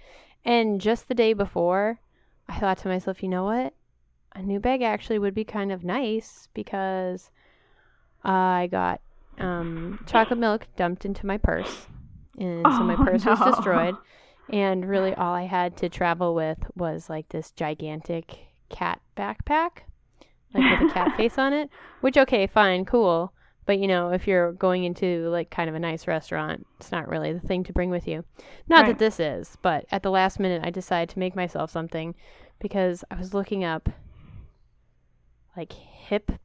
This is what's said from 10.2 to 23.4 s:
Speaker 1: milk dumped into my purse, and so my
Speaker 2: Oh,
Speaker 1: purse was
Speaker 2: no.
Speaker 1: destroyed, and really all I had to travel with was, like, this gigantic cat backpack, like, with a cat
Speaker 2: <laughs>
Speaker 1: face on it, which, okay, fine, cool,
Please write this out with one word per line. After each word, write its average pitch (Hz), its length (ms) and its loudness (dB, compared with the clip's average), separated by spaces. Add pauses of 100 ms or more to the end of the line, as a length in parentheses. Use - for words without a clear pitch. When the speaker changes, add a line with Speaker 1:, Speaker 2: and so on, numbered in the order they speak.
Speaker 1:
milk 220 280 0 (100)
dumped 180 280 -2
into 196 220 -6
my 196 100 -2
purse, - 500 -2 (520)
and 175 280 0
so 254 160 4
my - 160 2
Speaker 2:
Oh, 269 60 4
Speaker 1:
purse 277 220 2
was 214 140 6
Speaker 2:
no. - 60 4
Speaker 1:
destroyed, 185 500 2 (520)
and 190 400 0
really 190 260 2
all 175 200 0
I 180 100 -2
had 180 340 -2
to 175 120 -2
travel 170 440 0
with 160 240 -2 (160)
was, 165 360 -6
like, 160 180 -10
this - 240 -8
gigantic 160 840 -8 (320)
cat - 300 -4 (160)
backpack, 285 680 -2 (680)
like, 254 280 4
with 311 100 4
a - 20 -4
cat 180 200 0
Speaker 2:
<laughs> - 40 -6
Speaker 1:
face 226 220 0
on 269 160 2
it, 294 160 -2 (300)
which, 262 180 2
okay, 240 280 6
fine, 190 380 4
cool, 185 480 2 (340)